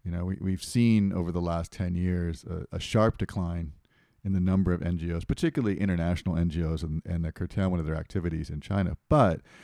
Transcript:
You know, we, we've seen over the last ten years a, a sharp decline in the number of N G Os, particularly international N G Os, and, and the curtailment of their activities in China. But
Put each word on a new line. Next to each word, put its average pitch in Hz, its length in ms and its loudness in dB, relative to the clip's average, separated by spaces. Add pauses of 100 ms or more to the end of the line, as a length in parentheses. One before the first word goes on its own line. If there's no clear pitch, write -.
You 87 80 -6
know, 87 140 -4
we, 92 140 -4
we've 95 240 -2
seen 110 480 4
over 87 200 -2
the 87 100 0
last 85 300 -2
ten 90 240 -4
years 87 500 -2
a, 85 200 -8 (100)
a 82 40 -4
sharp 110 380 2
decline 85 560 -4 (500)
in 95 100 0
the 95 60 2
number 92 320 4
of 87 100 0
N 87 160 0
G 85 160 -4
Os, 85 120 -4
particularly 123 540 0
international 87 580 0
N 85 120 2
G 82 140 0
Os, 80 200 -2
and, 78 220 -4
and 85 200 -2
the 78 60 -4
curtailment 92 480 -2
of 76 80 -4
their 80 80 -2
activities 80 540 -4
in 76 120 -6
China. 95 360 -2 (120)
But 117 320 4 (220)